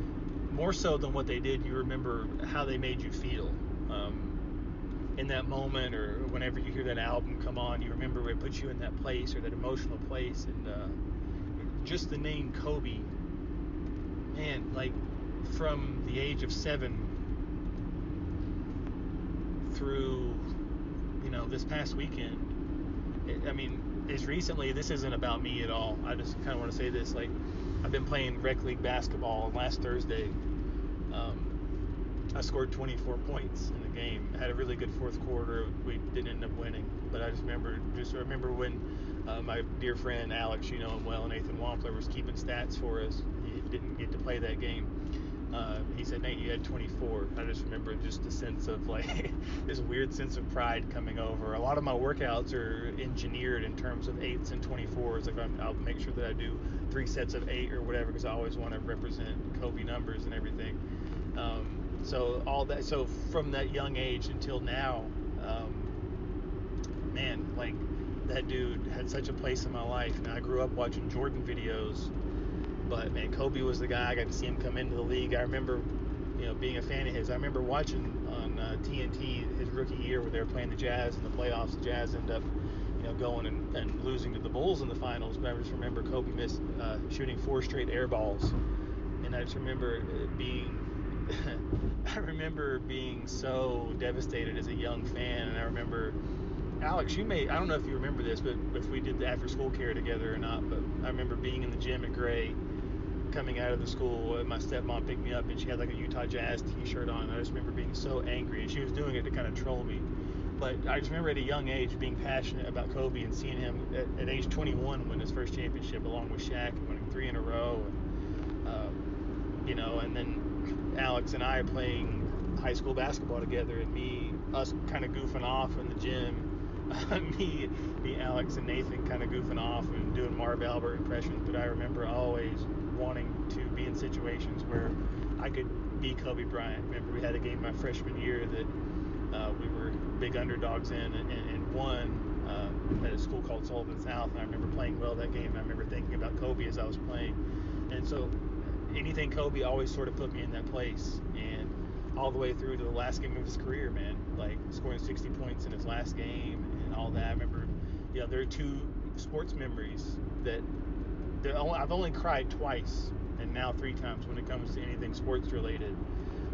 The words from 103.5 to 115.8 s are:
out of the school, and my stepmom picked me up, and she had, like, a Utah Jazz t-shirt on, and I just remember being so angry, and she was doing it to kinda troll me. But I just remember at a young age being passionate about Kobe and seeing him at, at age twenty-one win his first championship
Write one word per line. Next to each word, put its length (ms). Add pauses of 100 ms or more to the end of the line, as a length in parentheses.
out 120
of 80
the 60
school, 520
and 120
my 80
stepmom 480
picked 160
me 120
up, 160
and 100
she 100
had, 80
like, 140
a 40
Utah 300
Jazz 380
t-shirt 460
on, 160
and 80
I 40
just 140
remember 200
being 220
so 280
angry, 420
and 80
she 80
was 120
doing 220
it 100
to 60
kinda 220
troll 320
me. 160 (600)
But 160 (120)
I 100
just 140
remember 180
at 80
a 40
young 260
age 320
being 160
passionate 520
about 240
Kobe 300
and 140
seeing 220
him 360
at, 140 (120)
at 100
age 200
twenty-one 580
win 120
his 120
first 220
championship 520